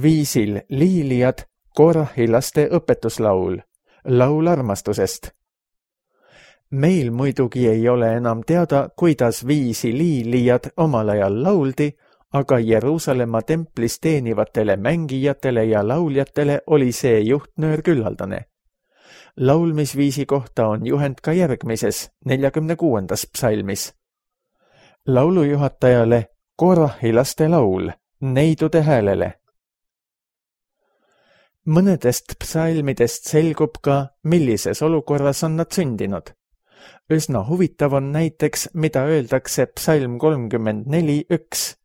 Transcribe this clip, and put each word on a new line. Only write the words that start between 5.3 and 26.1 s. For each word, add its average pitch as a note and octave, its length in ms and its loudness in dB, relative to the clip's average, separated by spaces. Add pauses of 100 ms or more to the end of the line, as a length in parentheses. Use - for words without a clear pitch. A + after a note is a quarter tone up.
Meil C#3+ 400 2
muidugi B2+ 560 0
ei A2+ 220 2
ole A#2 280 2
enam A#2 260 -4
teada, D#3+ 520 0
kuidas B2 520 0
viisi B2+ 500 0
liilijad B2 800 0
omal B2+ 320 0
ajal G2+ 340 0
lauldi, D3 540 0 (360)
aga C#3 260 2
Jeruusalemma A#2 840 0
templis D#3 580 -4
teenivatele A2 760 0
mängijatele C3+ 880 -2
ja G#2+ 220 2
lauljatele C#3+ 800 -2
oli C#3 240 4
see A#2 280 2
juhtnöör D3+ 600 -2
küllaldane. A2 640 -2 (920)
Laulmisviisi C#3+ 880 0
kohta B2 420 -2
on A2 180 -4
juhend C#3 360 -2
ka D#3 120 -2
järgmises, A#2+ 800 -2 (140)
neljakümne C#3 500 -2
kuuendas G#2 580 -2
psalmis. G#2 600 -4 (1120)
„Laulujuhatajale C3 1200 2 (260)